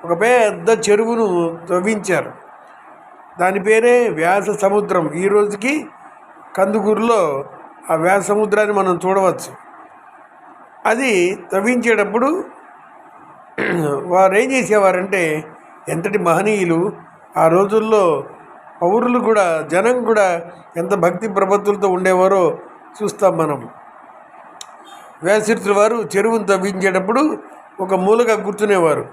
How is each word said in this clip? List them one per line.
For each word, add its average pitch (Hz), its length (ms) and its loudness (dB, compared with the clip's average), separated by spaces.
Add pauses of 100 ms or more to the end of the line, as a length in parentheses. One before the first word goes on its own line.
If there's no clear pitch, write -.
ఒక 170 160 -2
పెద్ద 214 480 2 (200)
చెరువును 226 360 2 (440)
తవ్వించారు. 180 600 -2 (1080)
దాని 190 200 0
పేరే 226 500 4
వ్యాస 180 400 0
సముద్రం. 185 640 0
ఈ 180 140 -2
రోజుకి 208 580 0 (720)
కందుకూరులో 202 880 0 (460)
ఆ 165 40 2
వ్యాస 180 320 2
సముద్రాన్ని 208 460 0
మనం 185 320 0
చూడవచ్చు. 190 460 0 (1300)
అది 214 500 0 (180)
తవ్వించేటప్పుడు 233 920 0 (1600)
వారు 190 320 2
ఏం 262 160 2
చేసేవారంటే, 190 920 0 (460)
ఎంతటి 170 280 -4
మహనీయులు, 180 720 0 (460)
ఆ 160 100 4
రోజుల్లో 202 760 2 (580)
పౌరులు 240 380 0
కూడా, 196 420 0 (100)
జనం 226 320 0
కూడా 196 380 2 (360)
ఎంత 175 160 -2
భక్తి 180 340 0
ప్రపత్తులతో 202 640 0
ఉండేవారో 185 680 2 (440)
చూస్తాం 185 340 0
మనం. 143 320 -4 (1500)
వ్యాసతీర్థుల 202 540 0
వారు 214 180 4
చెరువును 214 480 -2
తవ్వించేటప్పుడు 190 960 0 (420)
ఒక 185 140 -2
మూలగా 220 420 2
కూర్చునేవారు. 190 760 0